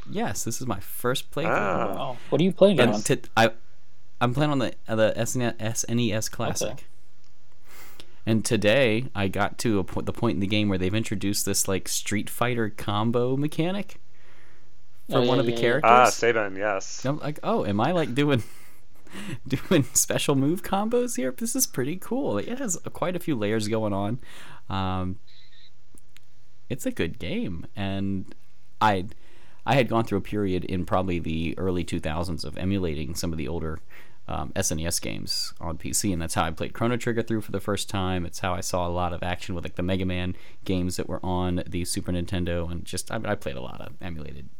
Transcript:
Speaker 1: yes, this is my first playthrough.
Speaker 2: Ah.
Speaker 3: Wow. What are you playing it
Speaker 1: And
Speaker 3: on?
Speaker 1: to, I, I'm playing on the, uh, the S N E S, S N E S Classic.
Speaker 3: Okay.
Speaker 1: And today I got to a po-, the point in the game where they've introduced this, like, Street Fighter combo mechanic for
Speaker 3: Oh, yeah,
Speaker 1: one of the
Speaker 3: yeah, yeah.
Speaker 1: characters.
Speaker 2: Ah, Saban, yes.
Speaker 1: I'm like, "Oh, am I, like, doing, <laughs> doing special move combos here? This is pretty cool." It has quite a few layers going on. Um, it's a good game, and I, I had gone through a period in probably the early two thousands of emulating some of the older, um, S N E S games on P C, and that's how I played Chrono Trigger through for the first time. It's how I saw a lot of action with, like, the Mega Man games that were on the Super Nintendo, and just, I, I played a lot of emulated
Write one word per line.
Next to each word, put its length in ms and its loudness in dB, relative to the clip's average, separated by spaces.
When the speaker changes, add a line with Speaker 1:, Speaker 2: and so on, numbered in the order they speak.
Speaker 1:
yes, 360 -2
this 160 -2
is 80 -4
my 100 -2
first 540 -2
playthrough. 180 0
Speaker 2:
Ah. 440 2
Speaker 3:
Wow. 220 -2
What 100 4
are 40 6
you 80 4
playing 260 8
it 40 8
Speaker 1:
And 120 8
Speaker 3:
on? 80 2
Speaker 1:
to, 160 4
I, 140 8
I'm 140 2
playing 180 4
on 80 2
the, 120 2
uh, 80 0
the 240 6
S 160 0
N 80 2
E 40 2
S, 120 2
S 300 0
N 100 2
E 140 4
S 160 0
Classic. 440 -2
Speaker 3:
Okay. 100 -4
Speaker 1:
And 200 2
today 680 4
I 120 2
got 320 0
to 220 4
a 40 0
po-, 180 -2
the 100 -2
point 220 0
in 60 0
the 60 2
game 220 2
where 100 2
they've 160 2
introduced 500 0
this, 220 0
like, 220 0
Street 420 -2
Fighter 380 0
combo 680 0
mechanic 640 -2
for 60 2
Speaker 3:
Oh, 60 6
yeah, 60 4
Speaker 1:
one 120 4
of 60 2
the 60 2
Speaker 3:
yeah, 40 0
yeah. 60 0
Speaker 1:
characters. 280 6
Speaker 2:
Ah, 160 12
Saban, 520 2
yes. 480 -2
Speaker 1:
I'm 120 0
like, 240 -4
"Oh, 220 0
am 160 2
I, 120 2
like, 220 0
doing, 280 4
<laughs> 520 -6
doing 360 2
special 400 2
move 280 2
combos 540 0
here? 160 -2
This 240 -4
is 100 2
pretty 300 -2
cool." 400 -2
It 220 -2
has 180 -2
quite 240 -2
a 20 -2
few 160 -2
layers 320 2
going 280 0
on. 240 0
Um, 500 -2
it's 160 -4
a 60 0
good 280 -2
game, 560 -4
and 600 -2
I, 240 4
I 120 4
had 120 4
gone 160 2
through 140 0
a 20 2
period 460 0
in 180 0
probably 340 2
the 380 -2
early 280 0
two 160 -2
thousands 440 -2
of 140 -6
emulating 560 -2
some 180 -2
of 60 -4
the 100 -4
older, 300 -4
um, 280 -4
S 160 0
N 100 -2
E 60 -2
S 140 -2
games 580 -4
on 200 -4
P 160 -4
C, 180 0
and 80 0
that's 140 -4
how 100 2
I 60 0
played 240 -4
Chrono 240 0
Trigger 240 0
through 180 -2
for 120 -6
the 80 -2
first 280 0
time. 380 0
It's 140 -6
how 120 0
I 80 -2
saw 260 0
a 60 -2
lot 220 0
of 80 -4
action 320 -2
with, 100 -2
like, 120 -6
the 60 -2
Mega 220 0
Man 320 -2
games 320 0
that 100 -4
were 160 -4
on 420 0
the 200 -2
Super 260 -2
Nintendo, 580 0
and 140 -4
just, 260 -6
I, 140 -2
I 120 0
played 200 -4
a 60 -4
lot 180 -6
of 220 -8
emulated 580 -6